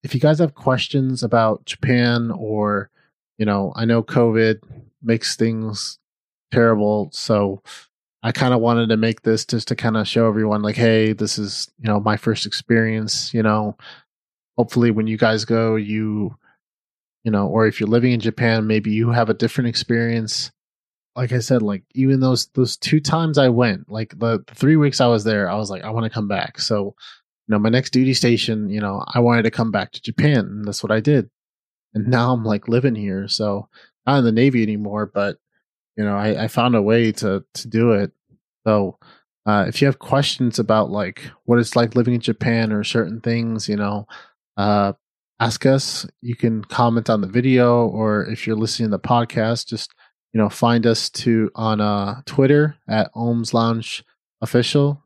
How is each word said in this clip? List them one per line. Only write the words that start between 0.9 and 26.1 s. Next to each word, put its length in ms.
about 440
Japan 640
or, 580
you 80
know, 300
I 100
know 160
covid 600
makes 320
things 640
terrible, 600
so 500
I 80
kinda 260
wanted 320
to 80
make 260
this 220
just 240
to 60
kinda 300
show 220
everyone, 340
like, 140
"Hey, 360
this 260
is, 420
you 80
know, 120
my 180
first 280
experience," 880
you 100
know. 320
Hopefully 340
when 160
you 100
guys 260
go, 320
you, 640
you 80
know, 160
or 200
if 120
you're 100
living 220
in 80
Japan, 480
maybe 240
you 180
have 200
a 40
different 360
experience. 800
Like 160
I 80
said, 220
like, 220
even 260
those, 340
those 240
two 220
times 380
I 120
went, 400
like, 300
the, 280
the 80
three 200
weeks 260
I 60
was 160
there, 260
I 60
was 140
like, 140
"I 60
wanna 200
come 180